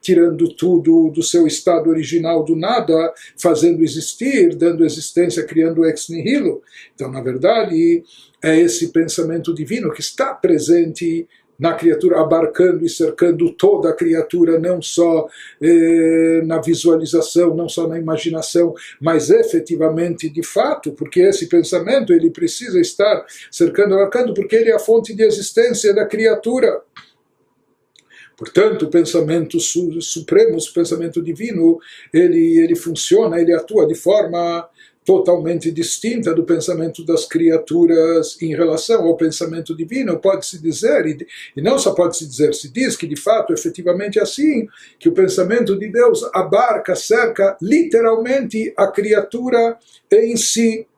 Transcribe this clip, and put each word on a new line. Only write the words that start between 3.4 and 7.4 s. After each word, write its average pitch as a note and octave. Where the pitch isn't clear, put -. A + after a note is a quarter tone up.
existir, E3+
dando E3
existência, D#3+
criando D#3+
ex D#3
nihilo. F3
Então, C3
na C3+
verdade, E3+